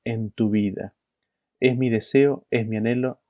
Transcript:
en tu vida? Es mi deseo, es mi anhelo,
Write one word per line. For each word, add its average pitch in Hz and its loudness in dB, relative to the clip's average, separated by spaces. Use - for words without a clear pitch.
en 113 -6
tu 110 0
vida? 101 -2
Es 123 2
mi 127 0
deseo, 135 2
es 113 0
mi 110 -4
anhelo, 120 -2